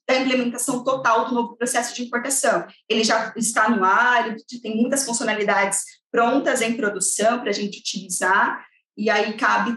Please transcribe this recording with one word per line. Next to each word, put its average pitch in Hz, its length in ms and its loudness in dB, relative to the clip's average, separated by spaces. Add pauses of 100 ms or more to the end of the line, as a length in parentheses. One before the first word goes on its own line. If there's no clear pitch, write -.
da 262 100 2
implementação 254 680 0
total 254 420 2
do 254 80 -4
novo 233 220 -2
processo 240 380 -2
de 247 80 -6
importação. 240 640 0 (220)
Ele 220 140 2
já 220 320 0
está 220 340 0
no 226 140 2
ar, 233 460 4
ele - 320 -12
tem 220 160 -6
muitas 269 280 0
funcionalidades 208 760 0 (320)
prontas 247 480 2
em 226 160 0
produção 208 640 0
pra 226 100 -4
gente 202 300 -4
utilizar, 196 840 -2 (320)
e 214 140 0
aí 214 240 0
cabe 226 420 0